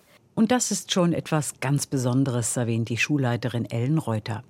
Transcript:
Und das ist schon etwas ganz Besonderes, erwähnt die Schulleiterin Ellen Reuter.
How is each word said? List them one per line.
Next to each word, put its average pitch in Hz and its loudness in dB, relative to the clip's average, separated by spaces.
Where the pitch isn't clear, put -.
Und 220 2
das 247 2
ist - -4
schon 175 4
etwas - -2
ganz 139 0
Besonderes, 127 0
erwähnt 117 0
die 120 -4
Schulleiterin 120 0
Ellen 127 0
Reuter. 110 -2